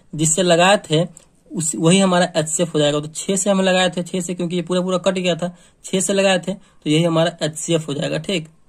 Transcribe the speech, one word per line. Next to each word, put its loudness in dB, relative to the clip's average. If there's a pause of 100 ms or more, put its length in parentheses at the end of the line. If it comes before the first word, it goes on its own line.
(160)
जिससे 0
लगाए 4
थे, 0 (460)
उस, -4
वही 4
हमारा 2
एचसीएफ़ -2
हो 0
जाएगा। 2
तो -8
छः -6
से -2
हम 2
लगाए 2
थे, -6
छः -6
से, -6
क्योंकि -6
ये -2
पूरा -2
पूरा 0
कट 0
गया -2
था, -6 (280)
छः -2
से 0
लगाए 2
थे, -6
तो -10
यही 4
हमारा 2
एचसीएफ़ -2
हो -4
जाएगा, -4
ठीक। -4 (220)